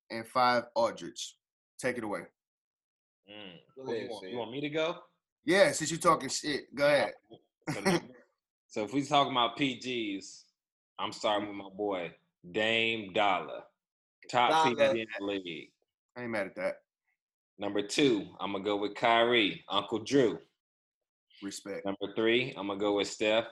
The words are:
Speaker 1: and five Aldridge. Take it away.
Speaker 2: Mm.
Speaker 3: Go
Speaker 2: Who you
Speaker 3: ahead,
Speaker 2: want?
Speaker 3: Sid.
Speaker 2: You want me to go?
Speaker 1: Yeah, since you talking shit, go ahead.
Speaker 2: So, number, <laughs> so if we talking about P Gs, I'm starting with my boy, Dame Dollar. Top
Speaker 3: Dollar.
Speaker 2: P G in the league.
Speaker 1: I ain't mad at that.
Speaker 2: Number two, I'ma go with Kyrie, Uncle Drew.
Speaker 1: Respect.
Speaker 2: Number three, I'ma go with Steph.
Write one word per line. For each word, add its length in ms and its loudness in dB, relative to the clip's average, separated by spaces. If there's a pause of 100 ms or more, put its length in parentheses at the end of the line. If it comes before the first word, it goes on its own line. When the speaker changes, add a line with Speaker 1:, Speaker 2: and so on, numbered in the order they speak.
(100)
Speaker 1:
and 180 -6
five 380 4 (100)
Aldridge. 600 -2 (440)
Take 180 -2
it 60 -6
away. 220 -6 (1040)
Speaker 2:
Mm. 300 -18 (180)
Speaker 3:
Go 80 -18
Speaker 2:
Who 60 -10
you 80 -6
Speaker 3:
ahead, 120 -8
Speaker 2:
want? 140 -10
Speaker 3:
Sid. 80 -12
Speaker 2:
You 60 -8
want 140 -6
me 80 -8
to 100 -6
go? 320 -4 (420)
Speaker 1:
Yeah, 280 4
since 180 -4
you 80 -4
talking 300 2
shit, 460 -6
go 120 2
ahead. 260 4 (600)
Speaker 2:
So, 60 -6
number, 200 4 (380)
<laughs> 300 -20
so 160 -4
if 80 -8
we 120 0
talking 280 4
about 240 2
P 180 0 (440)
Gs, 260 -16 (560)
I'm 120 -4
starting 360 0
with 80 -10
my 140 -12
boy, 440 -4 (380)
Dame 600 0
Dollar. 520 0 (680)
Top 200 4
Speaker 3:
Dollar. 420 4
Speaker 2:
P 20 2
G 80 -2
in 60 -8 (100)
the 80 -8
league. 460 -6 (440)
Speaker 1:
I 60 -10
ain't 80 -8
mad 160 -2
at 100 -14
that. 200 -4 (840)
Speaker 2:
Number 240 -2
two, 580 2
I'ma 180 -4
go 180 -2
with 180 -4
Kyrie, 760 4
Uncle 320 -2
Drew. 380 4 (1040)
Speaker 1:
Respect. 440 -10
Speaker 2:
Number 300 -6
three, 400 2
I'ma 180 -6
go 220 0
with 120 2
Steph. 440 0